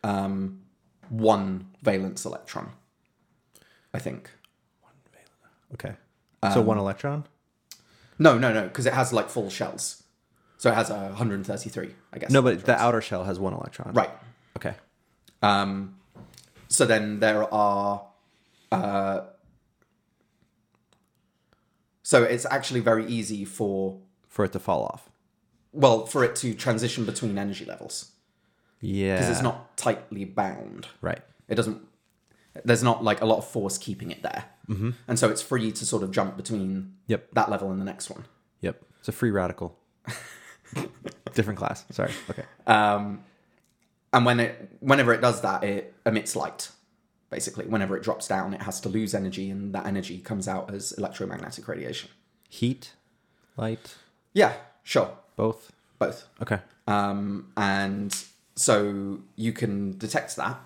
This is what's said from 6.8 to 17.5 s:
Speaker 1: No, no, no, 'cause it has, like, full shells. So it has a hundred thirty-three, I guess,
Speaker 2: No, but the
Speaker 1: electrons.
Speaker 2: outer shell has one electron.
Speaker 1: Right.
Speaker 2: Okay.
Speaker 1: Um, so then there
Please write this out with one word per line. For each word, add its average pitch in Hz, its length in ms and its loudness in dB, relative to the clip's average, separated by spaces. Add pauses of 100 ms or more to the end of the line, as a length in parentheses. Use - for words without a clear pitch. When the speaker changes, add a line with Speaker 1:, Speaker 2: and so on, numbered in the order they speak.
Speaker 1:
No, 143 200 10
no, 123 140 4
no, 104 180 0
'cause 131 160 -2
it 127 80 4
has, 123 180 2
like, 107 160 0
full 101 220 -4
shells. - 540 -8 (540)
So 123 120 4
it 110 40 4
has 113 140 2
a 98 240 -6
hundred 101 320 -2
thirty-three, 101 500 -8 (200)
I - 40 -12
guess, - 120 -6
Speaker 2:
No, 135 100 8
but 127 100 6
the 101 40 2
Speaker 1:
electrons. 98 260 2
Speaker 2:
outer 117 220 4
shell 92 220 -4
has 92 140 -4
one 95 140 -2
electron. - 420 -10
Speaker 1:
Right. - 160 4 (460)
Speaker 2:
Okay. - 180 -6 (680)
Speaker 1:
Um, 98 540 2 (720)
so - 160 4
then 107 360 2
there 107 320 4